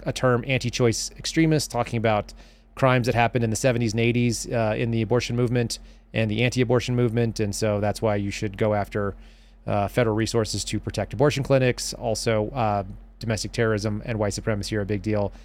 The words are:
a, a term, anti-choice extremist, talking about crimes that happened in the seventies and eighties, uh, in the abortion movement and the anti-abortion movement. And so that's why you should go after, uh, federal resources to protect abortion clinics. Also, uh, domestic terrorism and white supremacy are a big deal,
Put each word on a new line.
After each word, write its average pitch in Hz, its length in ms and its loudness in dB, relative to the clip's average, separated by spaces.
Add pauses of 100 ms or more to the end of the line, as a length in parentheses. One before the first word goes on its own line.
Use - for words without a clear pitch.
a, 143 40 -2
a - 20 0
term, 120 340 2
anti-choice 123 720 0
extremist, 156 520 2
talking 120 260 -2
about 107 360 0 (440)
crimes 127 300 4
that 123 80 2
happened 117 300 2
in 110 60 2
the 113 60 -2
seventies 120 360 2
and 117 80 0
eighties, 117 460 2
uh, 113 320 0
in 117 140 -2
the 113 100 0
abortion 120 320 0
movement 120 460 0 (340)
and 110 160 0
the 110 140 2
anti-abortion 123 500 2
movement. 117 460 0
And 101 140 -2
so 104 260 0
that's 104 200 -2
why 107 140 2
you 101 160 -2
should 98 260 -6
go 107 160 2
after, 101 440 -2 (500)
uh, 101 220 0
federal 113 260 2
resources 110 520 0
to 107 120 -4
protect - 340 -6
abortion 135 300 2
clinics. 127 520 0
Also, 113 560 -2
uh, 107 340 0 (340)
domestic 110 340 -4
terrorism 110 520 0
and 117 140 -4
white 104 160 0
supremacy 110 420 -2
are 104 60 0
a 95 40 -6
big 104 160 -2
deal, 104 300 0 (120)